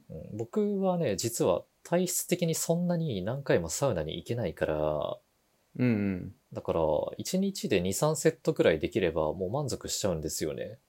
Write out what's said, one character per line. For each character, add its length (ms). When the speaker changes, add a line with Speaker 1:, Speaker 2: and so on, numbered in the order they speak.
Speaker 1:
う 40
ん、 40
僕 440
は 160
ね、 200
実 280
は 180
体 220
質 180
的 200
に 100
そ 200
ん 120
な 100
に 240
何 220
回 160
も 100
サ 180
ウ 60
ナ 100
に 140
行 80
け 100
な 120
い 60
か 120
ら、 520
Speaker 2:
う 80
ん 20
う 0
ん。 480
Speaker 1:
だ 100
か 120
ら、 80
一 220
日 300
で 100
二、 140
三 240
セ 120
ッ 120
ト 120
く 100
ら 100
い 60
で 100
き 100
れ 120
ば 220
も 140
う 40
満 180
足 180
し 120
ち 60
ゃ 40
う 60
ん 60
で 80
す 140
よ 100
ね。 360